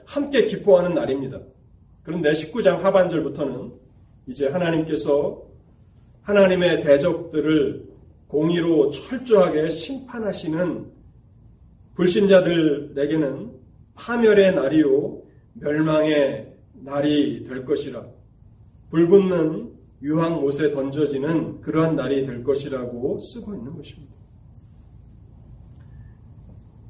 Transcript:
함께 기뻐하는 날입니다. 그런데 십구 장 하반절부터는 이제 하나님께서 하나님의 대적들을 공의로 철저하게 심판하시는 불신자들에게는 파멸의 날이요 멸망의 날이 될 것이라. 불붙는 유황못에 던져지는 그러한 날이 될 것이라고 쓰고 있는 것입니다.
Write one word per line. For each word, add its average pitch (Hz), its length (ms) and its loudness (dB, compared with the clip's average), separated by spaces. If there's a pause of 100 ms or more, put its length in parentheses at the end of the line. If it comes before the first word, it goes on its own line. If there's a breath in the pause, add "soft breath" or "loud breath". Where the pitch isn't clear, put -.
함께 277 400 0
기뻐하는 180 480 2
날입니다. 135 460 -4 (640)
그런데 160 300 0
십구 214 280 -6
장 180 220 2
하반절부터는 156 880 0 (560)
이제 135 200 -4
하나님께서 156 960 -2 (800)
하나님의 185 600 4
대적들을 147 1080 2 (400)
공의로 160 640 2
철저하게 180 800 2
심판하시는 180 1160 -6 (1080)
불신자들에게는 160 1600 2 (440)
파멸의 208 600 4
날이요 147 680 2 (320 loud breath)
멸망의 151 1000 0 (200)
날이 139 720 -2
될 131 220 -12
것이라. 127 400 -6 (840)
불붙는 175 840 2 (300)
유황못에 151 680 -2
던져지는 139 920 -4
그러한 160 340 0
날이 139 300 -2
될 120 180 -10
것이라고 135 760 -4
쓰고 208 340 -16
있는 143 220 -14
것입니다. - 380 -20 (2750 soft breath)